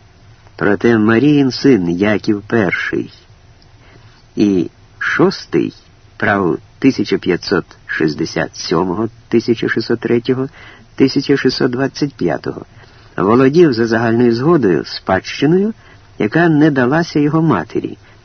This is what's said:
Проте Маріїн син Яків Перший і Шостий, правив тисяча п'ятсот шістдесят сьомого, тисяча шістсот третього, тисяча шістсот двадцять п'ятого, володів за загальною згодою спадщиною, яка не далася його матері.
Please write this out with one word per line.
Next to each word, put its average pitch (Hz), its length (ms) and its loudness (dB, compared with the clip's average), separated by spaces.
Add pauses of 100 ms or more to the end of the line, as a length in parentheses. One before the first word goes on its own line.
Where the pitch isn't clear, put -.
(560)
Проте 104 420 2
Маріїн 127 520 4
син 110 400 2
Яків 101 560 -2
Перший - 640 -4 (1200)
і 98 340 0 (280)
Шостий, - 760 -2 (420)
правив 101 420 0 (200)
тисяча 117 400 0
п'ятсот - 460 -2 (220)
шістдесят - 680 -4
сьомого, 92 520 -2 (200)
тисяча 113 400 0
шістсот 113 320 -4
третього, 123 480 -2 (460)
тисяча 139 420 2
шістсот 135 340 -2
двадцять 135 440 -4
п'ятого, - 520 -6 (500)
володів 135 560 4
за 113 140 0
загальною 117 480 2
згодою 117 500 2
спадщиною, 175 920 -2 (440)
яка 160 300 0
не 156 220 4
далася 143 480 0
його 151 240 0
матері. - 560 -2 (260)